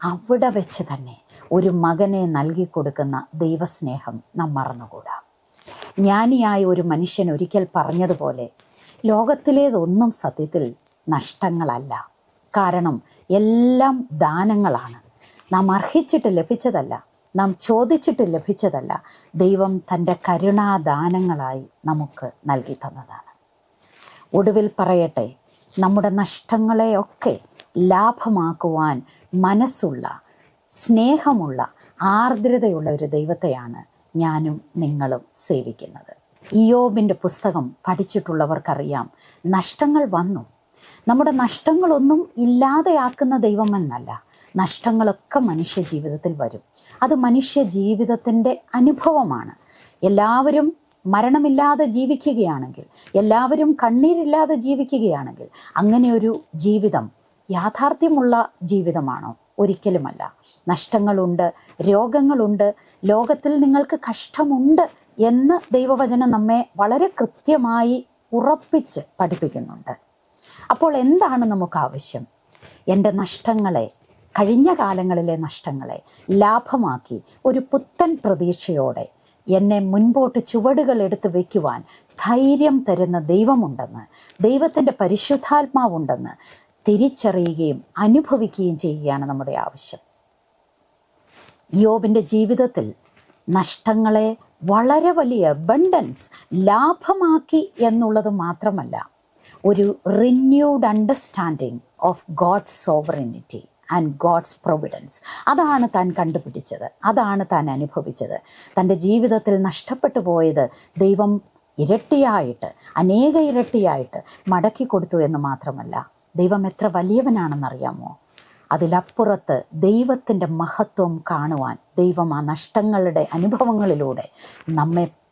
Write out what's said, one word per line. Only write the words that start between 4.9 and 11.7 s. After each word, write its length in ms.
ജ്ഞാനിയായ 680
ഒരു 260
മനുഷ്യൻ 400
ഒരിക്കൽ 320
പറഞ്ഞതുപോലെ, 720
ലോകത്തിലേതൊന്നും 1040
സത്യത്തിൽ 420
നഷ്ടങ്ങളല്ല. 880